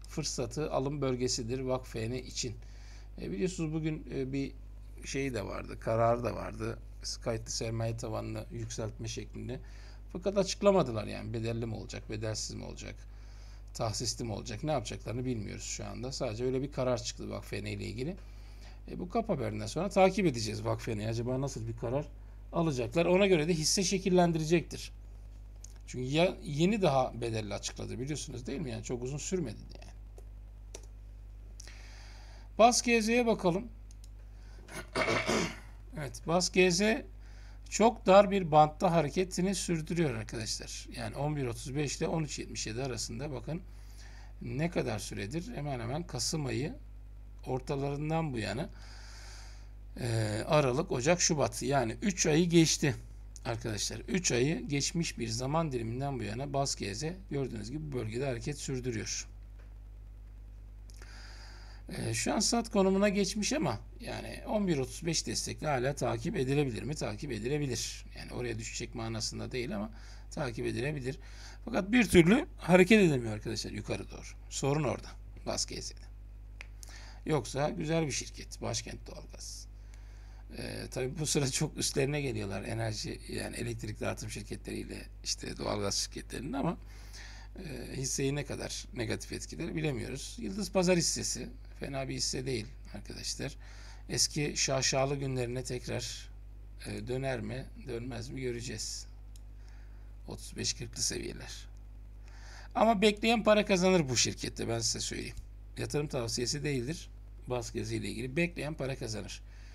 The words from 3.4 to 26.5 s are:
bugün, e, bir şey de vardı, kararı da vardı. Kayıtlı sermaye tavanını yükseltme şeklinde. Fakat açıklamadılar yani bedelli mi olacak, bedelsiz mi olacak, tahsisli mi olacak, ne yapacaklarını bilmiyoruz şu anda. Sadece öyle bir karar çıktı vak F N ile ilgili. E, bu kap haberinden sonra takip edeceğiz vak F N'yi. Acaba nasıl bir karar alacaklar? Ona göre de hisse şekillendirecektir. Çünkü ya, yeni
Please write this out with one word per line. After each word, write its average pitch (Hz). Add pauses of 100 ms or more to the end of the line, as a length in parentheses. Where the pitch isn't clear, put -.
bugün, 156
e, 135
bir 139 (540)
şey 135
de 101
vardı, 95
kararı 117
da 104
vardı. 104 (420)
Kayıtlı 113
sermaye 113
tavanını 110
yükseltme 113
şeklinde. 110 (540)
Fakat 196
açıklamadılar 175
yani 104
bedelli 113
mi 113
olacak, 101
bedelsiz 107
mi 101
olacak, 92 (760)
tahsisli 117
mi 117
olacak, 104
ne 151
yapacaklarını 117
bilmiyoruz 104
şu -
anda. 107
Sadece 123
öyle 131
bir 139
karar 123
çıktı 104
vak 104
F 104
N 104
ile 101
ilgili. 123 (760)
E, -
bu 180
kap 226
haberinden 107
sonra 165
takip 190
edeceğiz 110
vak 113
F 113
N'yi. 107
Acaba 120
nasıl 131
bir 113
karar 131 (480)
alacaklar? 151
Ona 185
göre 160
de 180
hisse 156
şekillendirecektir. 175 (960)
Çünkü 127
ya, 160
yeni 175